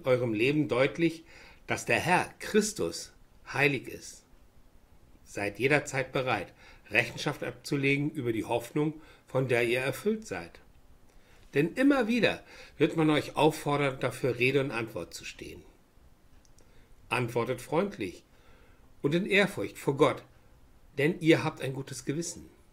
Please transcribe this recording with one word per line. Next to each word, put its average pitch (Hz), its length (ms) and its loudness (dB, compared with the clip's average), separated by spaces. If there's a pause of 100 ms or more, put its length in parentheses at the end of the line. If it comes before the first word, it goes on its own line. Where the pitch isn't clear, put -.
eurem 123 280 2
Leben 135 340 2
deutlich, 143 560 0 (440)
dass - 180 -4
der 117 140 2
Herr 156 400 2
Christus - 720 -2 (400)
heilig 139 360 0
ist. - 360 -16 (1000)
Seid 101 340 -6
jederzeit 135 540 0
bereit, 127 420 -2 (360)
Rechenschaft 120 540 -2
abzulegen 139 680 -2
über 120 220 -2
die 107 120 -4
Hoffnung, 151 540 -2 (280)
von 131 200 -2
der 120 160 2
ihr 120 160 2
erfüllt 208 480 -4
seid. 85 320 -10 (920)
Denn 151 200 2
immer 269 340 4
wieder 185 360 2 (340)
wird 160 200 2
man 156 120 4
euch 147 260 0
auffordern, 143 640 2
dafür 123 400 -2
Rede 135 220 4
und 135 100 -2
Antwort 110 420 -8
zu - 100 -14
stehen. - 380 -14 (1500)
Antwortet 120 520 -2
freundlich 156 640 -4 (800)
und 143 140 0
in 185 100 0
Ehrfurcht 190 520 0
vor 135 200 -2
Gott, 131 260 4 (720)
denn 151 220 2
ihr 156 240 6
habt 151 180 -4
ein 135 120 -4
gutes 135 320 -10
Gewissen. 151 440 -6 (240)